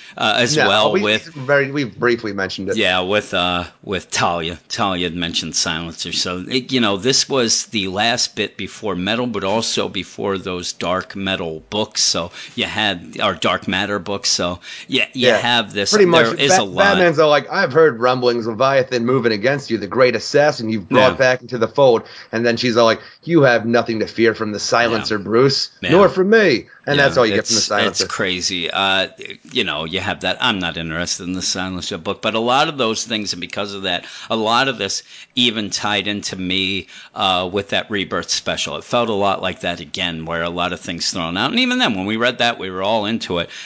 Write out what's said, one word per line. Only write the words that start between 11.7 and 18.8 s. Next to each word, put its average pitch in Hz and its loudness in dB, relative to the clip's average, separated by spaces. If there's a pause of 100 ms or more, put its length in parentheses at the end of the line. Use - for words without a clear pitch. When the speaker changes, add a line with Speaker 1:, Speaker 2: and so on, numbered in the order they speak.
Speaker 1:
books. 107 -2
So 87 -2 (220)
you 107 -2
had, 98 -2
our 104 0
Dark 92 -2
Matter 101 -2
books. 98 -6
So 90 -2 (280)
yeah, 120 0
you 127 4
Speaker 2:
Yeah, 110 6
Speaker 1:
have 117 0
this. 101 -2
Speaker 2:
pretty 208 6
much. 165 6
Speaker 1:
There 113 0
is 131 2
Speaker 2:
Bat-, 185 6
Speaker 1:
a 107 0
lot. 95 2 (120)
Speaker 2:
Batman's 170 4
all 156 6
like, 143 2
"I've 175 -2
heard 147 4
rumblings, 120 2
Leviathan 127 2 (160)